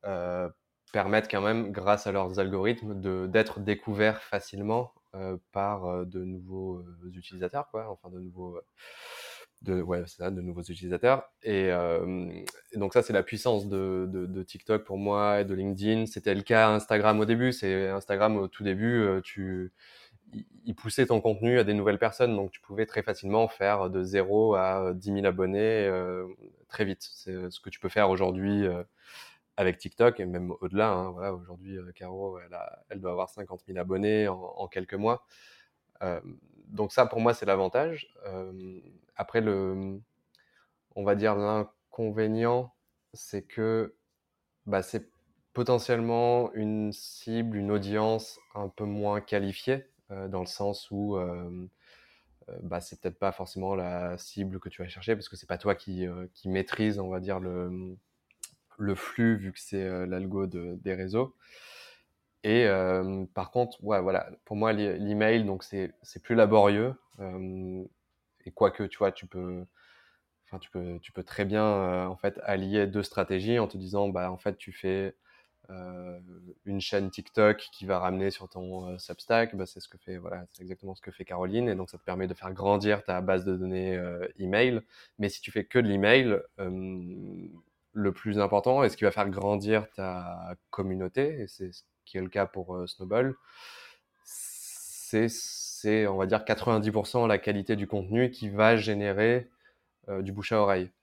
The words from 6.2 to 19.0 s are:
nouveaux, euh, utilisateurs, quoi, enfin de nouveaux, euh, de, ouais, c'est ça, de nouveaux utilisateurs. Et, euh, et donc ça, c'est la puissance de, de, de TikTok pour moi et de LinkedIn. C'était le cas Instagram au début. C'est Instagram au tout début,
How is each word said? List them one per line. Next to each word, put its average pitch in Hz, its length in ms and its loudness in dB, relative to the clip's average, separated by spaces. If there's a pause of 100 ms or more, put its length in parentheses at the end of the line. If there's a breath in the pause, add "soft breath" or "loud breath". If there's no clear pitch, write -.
nouveaux, 92 560 -8
euh, 87 360 -16
utilisateurs, 90 560 -8
quoi, 110 180 -8
enfin 90 220 -14
de 90 100 -12
nouveaux, 90 360 -12
euh, 85 80 -14 (1000 loud breath)
de, 92 180 0
ouais, 87 260 -2
c'est - 120 -20
ça, 90 120 -4
de 92 120 -6
nouveaux 87 180 -8
utilisateurs. 90 680 0 (120)
Et, 95 300 2
euh, 87 580 0 (420)
et 113 60 -8
donc 98 140 -2
ça, 123 100 8
c'est 110 120 -2
la 98 80 6
puissance 104 460 0
de, 95 440 -2
de, 90 140 -4
de 92 160 -6
TikTok 214 420 -2
pour 196 140 -6
moi 104 420 4
et 101 60 2
de 98 80 -2
LinkedIn. 98 500 0
C'était 104 300 0
le 98 80 -2
cas 110 260 8
Instagram 107 520 6
au 107 40 6
début. 117 280 4
C'est 95 360 0
Instagram 101 480 2
au 98 120 0
tout - 140 -10
début, 107 380 2